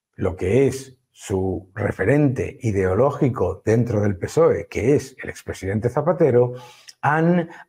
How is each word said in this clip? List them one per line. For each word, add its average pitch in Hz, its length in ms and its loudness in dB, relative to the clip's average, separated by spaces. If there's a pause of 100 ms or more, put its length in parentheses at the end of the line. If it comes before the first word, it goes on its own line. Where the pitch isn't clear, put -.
(160)
lo 90 200 -2
que 117 320 2
es - 260 -6 (240)
su 95 560 -4
referente 120 880 0
ideológico 101 1040 0
dentro 107 380 0
del 101 160 -2
pesoe, - 520 0
que 127 280 0
es - 260 -6
el 107 60 -12
expresidente 104 580 -6
Zapatero, 131 680 2 (460)
han 165 460 2 (220)